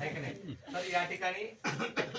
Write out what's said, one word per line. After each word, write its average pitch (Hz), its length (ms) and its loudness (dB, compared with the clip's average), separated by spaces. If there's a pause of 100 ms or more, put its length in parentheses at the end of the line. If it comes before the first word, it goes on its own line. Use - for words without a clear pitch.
आहे 151 140 0
की 156 60 -2
नाही? 139 340 -4
तर 180 380 -4
या 175 120 6
ठिकाणी 185 400 0 (760)